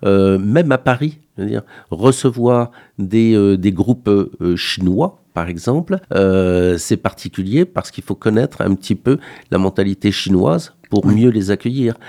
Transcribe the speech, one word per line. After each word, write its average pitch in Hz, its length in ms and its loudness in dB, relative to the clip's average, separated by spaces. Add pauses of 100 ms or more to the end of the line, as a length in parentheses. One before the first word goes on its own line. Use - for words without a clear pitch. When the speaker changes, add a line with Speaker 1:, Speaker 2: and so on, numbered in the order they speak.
Speaker 1:
Euh, 98 340 4
même 135 340 2
à 127 60 0
Paris, 143 400 -2 (180)
je 98 60 -8
veux 104 80 -6
dire, 110 120 -6 (280)
recevoir 120 800 2 (280)
des, 110 360 2
euh, 101 240 4
des 95 140 0
groupes, 107 360 -2
euh, 87 480 0
chinois, 95 640 -2 (140)
par 85 140 -6
exemple, 139 500 -4 (160)
euh, 92 640 2
c'est - 180 -2
particulier 98 680 -4
parce - 240 -8
qu'il - 140 -14
faut 101 100 -6
connaître 113 480 -2
un 98 120 0
petit - 200 -4
peu 131 240 -2 (320)
la 92 80 0
mentalité 98 520 -2
chinoise 98 600 0 (180)
pour 107 140 0
Speaker 2:
Oui. 104 120 2
Speaker 1:
mieux 120 120 4
les 104 220 -2
accueillir, 117 460 -2 (120)